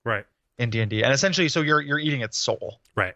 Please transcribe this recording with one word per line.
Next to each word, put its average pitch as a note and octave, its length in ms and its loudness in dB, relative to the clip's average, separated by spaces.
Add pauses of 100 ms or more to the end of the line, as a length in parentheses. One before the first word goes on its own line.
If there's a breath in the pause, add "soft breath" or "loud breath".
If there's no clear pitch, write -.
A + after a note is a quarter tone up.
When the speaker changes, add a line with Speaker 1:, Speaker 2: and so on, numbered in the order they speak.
Speaker 1:
Right. A2 200 -2 (340)
Speaker 2:
In A#2+ 120 0
D A2+ 100 0
and G#2+ 100 0
D. A2 120 0
And B2 100 4
essentially, F3 360 2
so D#3+ 120 0
you're, D3+ 200 2
you're C#3+ 180 -2
eating D3+ 240 -2
its A2 160 -6
soul. - 420 -4 (140)
Speaker 1:
Right. F#2 220 0